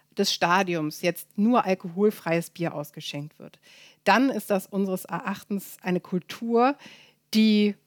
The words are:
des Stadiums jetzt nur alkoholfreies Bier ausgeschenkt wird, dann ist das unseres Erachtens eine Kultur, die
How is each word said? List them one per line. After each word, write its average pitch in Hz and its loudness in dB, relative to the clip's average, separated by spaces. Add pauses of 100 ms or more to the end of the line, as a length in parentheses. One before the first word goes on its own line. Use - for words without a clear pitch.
(180)
des 196 0
Stadiums 175 0
jetzt - -4
nur 226 2
alkoholfreies 185 -2
Bier 165 -6
ausgeschenkt 147 -12
wird, - -20 (460)
dann 247 4
ist 208 -6
das 190 0
unseres 190 -4
Erachtens 196 -8
eine 180 0
Kultur, 233 0 (600)
die 208 4 (100)